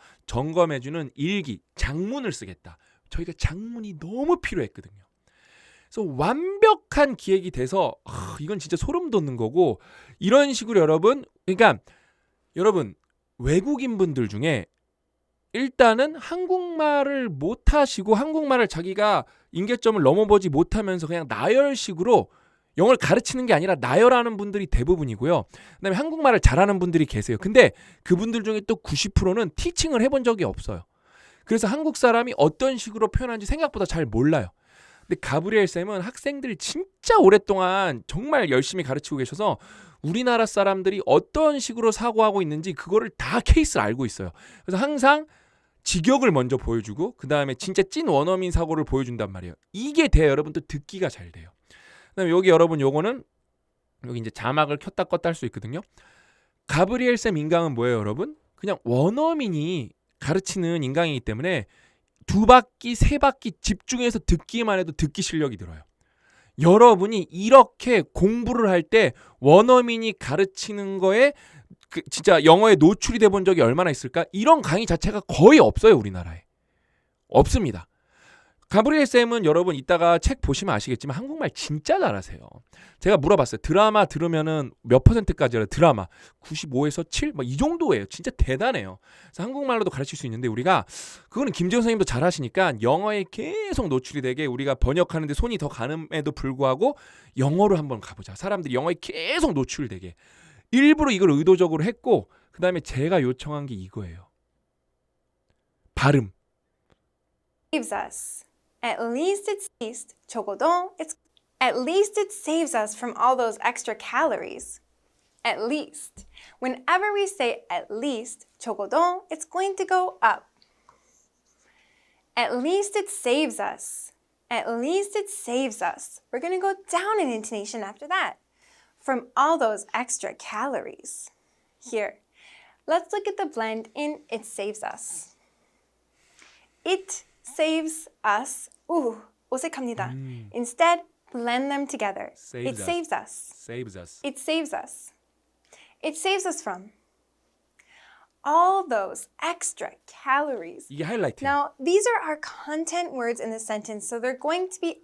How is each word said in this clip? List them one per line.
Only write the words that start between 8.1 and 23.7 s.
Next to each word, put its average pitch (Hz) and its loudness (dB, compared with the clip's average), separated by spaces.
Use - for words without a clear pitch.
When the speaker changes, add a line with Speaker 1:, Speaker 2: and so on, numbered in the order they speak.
Speaker 1:
이건 165 -6
진짜 170 -4
소름 339 -4
돋는 156 -2
거고, 120 0
이런 269 4
식으로 220 -2
여러분, 165 2
그러니까 185 4
여러분, 165 0
외국인 220 -2
분들 139 0
중에 110 -4
일단은 254 2
한국말을 311 -2
못하시고 214 0
한국말을 277 0
자기가 185 0
임계점을 214 0
넘어보지 190 6
못하면서 175 -2
그냥 165 -6
나열식으로 196 2
영어를 220 6
가르치는 240 0
게 226 4
아니라 175 2